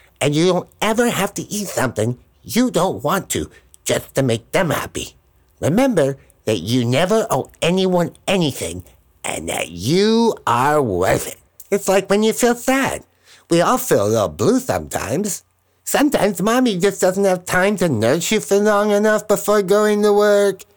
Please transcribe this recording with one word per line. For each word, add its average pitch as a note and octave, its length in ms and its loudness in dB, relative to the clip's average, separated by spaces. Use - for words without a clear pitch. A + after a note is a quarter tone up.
and D3 140 0
you E3 120 2
don't F3+ 220 0
ever A3+ 280 0
have F#3 260 -2
to D#3 80 -8
eat G3+ 240 -8
something A#2+ 500 -2
you A3+ 280 0
don't E3 320 0
want F3 260 -2
to D#2+ 200 -6
just - 320 -4
to C3+ 80 2
make A#2 280 -2
them F#3 180 2
happy. - 460 -8
Remember D#3+ 580 2
that A2 140 0
you A#2 260 0
never F3+ 440 2
owe C3+ 200 -2
anyone F3+ 540 0
anything B2 560 -2
and E2 260 -8
that - 200 -6
you G3 640 0
are C#3 360 2
worth F#2+ 460 0
it. - 100 -14
It's G3+ 180 -2
like G3 220 2
when G#3 140 2
you A3 100 2
feel A#3+ 220 0
sad. B3+ 480 -2
We E3+ 120 4
all G#3 160 2
feel B2 280 0
a - 20 0
little G#2+ 220 0
blue C3 300 0
sometimes. G2 840 -4
Sometimes G#3 580 0
mommy A3+ 360 0
just G3 240 0
doesn't F#3 220 2
have F#3 220 0
time F#3+ 320 0
to F3+ 120 0
nurse B2+ 420 0
you G#3+ 80 2
for G3 180 0
long G#3 340 2
enough G#3+ 360 2
before G#3 340 2
going G#3 420 2
to G#3 100 4
work. G3+ 500 2